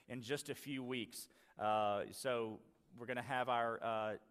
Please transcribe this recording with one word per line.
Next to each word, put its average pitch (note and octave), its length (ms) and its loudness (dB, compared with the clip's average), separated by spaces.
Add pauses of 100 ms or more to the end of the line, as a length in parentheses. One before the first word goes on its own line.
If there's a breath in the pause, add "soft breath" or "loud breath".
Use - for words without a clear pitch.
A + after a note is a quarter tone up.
in A#2+ 140 -6
just C3 260 -2
a C3+ 60 -4
few C3+ 280 -6
weeks. B2 460 -4 (300 loud breath)
Uh, G#2+ 540 4
so A2+ 480 -2 (360)
we're A#2 100 -12
gonna B2 140 -2
have B2+ 280 2
our, A#2 340 2
uh, A2 340 0 (140)